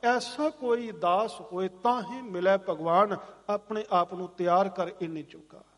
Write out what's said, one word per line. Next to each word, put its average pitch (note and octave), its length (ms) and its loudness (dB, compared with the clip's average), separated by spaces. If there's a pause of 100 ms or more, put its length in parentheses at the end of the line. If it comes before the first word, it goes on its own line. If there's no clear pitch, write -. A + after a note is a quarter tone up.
ਐਸਾ B3+ 480 0
ਕੋਈ A#3+ 420 -2
ਦਾਸ F3+ 480 0
ਹੋਏ, F3+ 280 -6
ਤਾਂ A#3+ 340 0
ਹੀ B3 200 -10
ਮਿਲੇ F#3+ 340 2
ਭਗਵਾਨ। F3+ 600 2 (320)
ਆਪਣੇ G#3+ 420 -4
ਆਪ F3 240 2
ਨੂੰ F3+ 140 -8
ਤਿਆਰ F3+ 400 2
ਕਰ F3+ 320 -4
ਇੰਨੇ D#3+ 220 -6
ਜੋਗਾ। - 420 -20 (140)